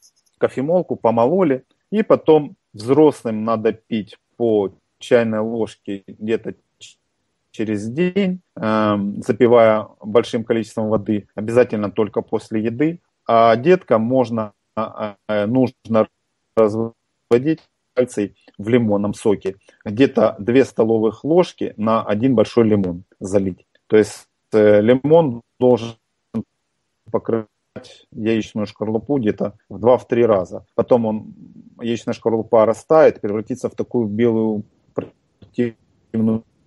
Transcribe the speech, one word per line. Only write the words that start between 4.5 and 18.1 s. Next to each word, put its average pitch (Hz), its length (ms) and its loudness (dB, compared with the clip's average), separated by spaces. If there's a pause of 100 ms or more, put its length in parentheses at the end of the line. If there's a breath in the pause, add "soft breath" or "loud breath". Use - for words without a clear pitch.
чайной 113 400 0
ложке 107 680 -8
где-то 107 460 -8 (260)
ч-, - 180 -20 (540)
через 107 360 -6
день, 180 540 -4 (140)
эм, 107 680 -2
запивая 113 680 4 (140)
большим 113 420 -2
количеством 113 460 -4
воды, 104 460 -2
обязательно 110 560 0
только 110 300 -4
после 107 420 -6
еды. 143 360 -4 (280)
А 113 280 4
деткам 127 460 2
можно, 113 520 -2 (220)
э, 107 380 -8 (140)
э, 104 180 -2
нужно 113 600 0 (480)
разводить 113 1040 -2 (340)
кальций 107 420 -4 (220 soft breath)